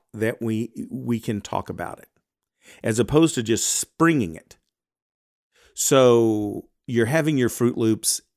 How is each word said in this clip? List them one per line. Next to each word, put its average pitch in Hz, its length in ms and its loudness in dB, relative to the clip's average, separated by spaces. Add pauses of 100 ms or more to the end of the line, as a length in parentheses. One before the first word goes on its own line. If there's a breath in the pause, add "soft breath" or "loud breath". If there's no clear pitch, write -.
(140)
that 110 280 -4
we, 113 480 -6
we 120 300 -6
can 107 220 -6
talk - 280 -8
about 87 300 -12
it, - 100 -20 (760 soft breath)
as 110 160 0
opposed 156 360 2
to 123 80 -2
just 107 260 -2
springing 143 680 -2
it. - 220 -20 (1160 soft breath)
So 113 920 4 (200)
you're 117 180 0
having 151 320 0
your 123 120 2
Fruit 120 280 0
Loops, 110 440 -2 (160)